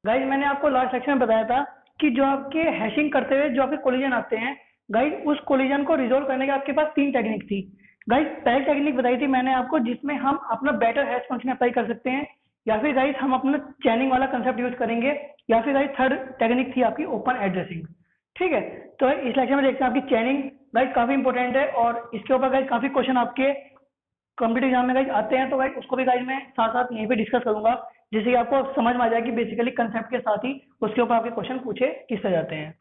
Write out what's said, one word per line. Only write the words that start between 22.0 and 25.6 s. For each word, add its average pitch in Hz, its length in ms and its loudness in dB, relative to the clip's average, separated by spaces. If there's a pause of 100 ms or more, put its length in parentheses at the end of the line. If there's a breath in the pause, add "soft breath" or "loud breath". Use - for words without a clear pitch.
इसके 240 200 -2
ऊपर 262 160 2
guys 262 200 2
काफ़ी 247 200 0
question 262 280 0
आपके 262 340 0 (840)
कॉम्पिटिटिव 247 300 2
exam 247 180 2
में 254 100 0
guys 269 140 2
आते 220 280 0
हैं, 262 120 0
तो 269 80 0
guys 262 200 0